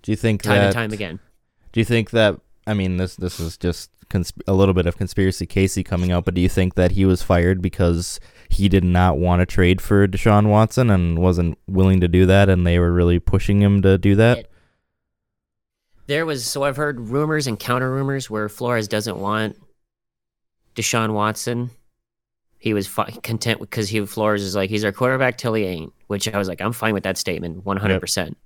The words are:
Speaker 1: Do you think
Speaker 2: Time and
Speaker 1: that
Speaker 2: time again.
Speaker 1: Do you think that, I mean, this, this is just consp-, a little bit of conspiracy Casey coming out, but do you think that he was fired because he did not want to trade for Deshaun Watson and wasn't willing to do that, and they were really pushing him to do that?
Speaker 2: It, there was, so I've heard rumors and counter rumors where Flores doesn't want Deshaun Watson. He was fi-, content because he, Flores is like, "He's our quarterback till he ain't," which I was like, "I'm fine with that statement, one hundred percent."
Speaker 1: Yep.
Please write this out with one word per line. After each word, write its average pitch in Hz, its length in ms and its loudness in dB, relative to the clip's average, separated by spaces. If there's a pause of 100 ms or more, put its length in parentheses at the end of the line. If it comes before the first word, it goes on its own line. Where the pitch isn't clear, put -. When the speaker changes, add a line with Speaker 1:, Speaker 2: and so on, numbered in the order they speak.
Speaker 1:
Do 104 100 -6
you 107 40 0
think 110 280 -2
Speaker 2:
Time 104 140 0
and 101 60 4
Speaker 1:
that 98 100 2
Speaker 2:
time 110 200 -4
again. 98 260 -10 (520)
Speaker 1:
Do 117 80 -2
you 113 60 2
think 113 260 0
that, 110 280 2 (280)
I 110 60 -2
mean, 92 240 -2
this, 90 180 -4
this - 240 -8
is 82 180 -6
just - 340 -4 (180)
consp-, - 380 -4
a 98 60 0
little 95 200 4
bit 87 120 0
of 85 120 -2
conspiracy 95 480 -2
Casey 95 380 0
coming 90 280 -2
out, 87 140 0
but 92 80 -2
do 90 80 0
you 92 80 4
think 92 260 0
that 90 160 4
he 98 140 2
was 92 160 2
fired 90 400 2
because 87 580 -2 (300)
he 98 180 2
did 92 160 4
not 87 340 4
want 87 240 2
to 92 40 4
trade 90 340 2
for 101 280 2
Deshaun 104 420 2
Watson 110 400 2
and 87 300 2
wasn't 87 380 0 (100)
willing 92 340 4
to 87 60 2
do 90 180 4
that, 98 240 6
and 90 180 2
they 85 120 2
were 87 120 2
really 87 280 4
pushing - 420 2
him 101 220 4
to 95 140 6
do 98 180 2
that? 117 240 4
Speaker 2:
It, - 120 -20 (1600)
there 156 180 -2
was, 139 200 -6
so 139 180 -6
I've 139 140 -2
heard 143 220 -4
rumors 143 480 -2
and 110 120 -4
counter 127 320 -2
rumors 135 380 -4
where 107 200 -4
Flores 120 380 -4
doesn't 107 300 -4
want 107 380 -4 (1200)
Deshaun 113 380 -2
Watson. 117 560 -4 (880)
He 113 160 -4
was 101 140 -2
fi-, - 240 -6 (120)
content 113 380 -4
because 107 260 -6
he, 104 180 -4
Flores 107 360 -2
is 98 140 -6
like, 95 140 -2
"He's 107 140 -2
our 101 80 0
quarterback 127 460 -2
till 113 160 -4
he 110 100 -2
ain't," 90 300 -8 (140)
which 101 200 -6
I 107 100 -6
was 98 100 -2
like, 87 120 -10
"I'm 104 140 -4
fine 110 200 -2
with 98 100 -4
that 95 140 -4
statement, 85 480 -8
one 98 120 -4
hundred 95 240 -2
percent." 87 280 -6
Speaker 1:
Yep. - 160 -14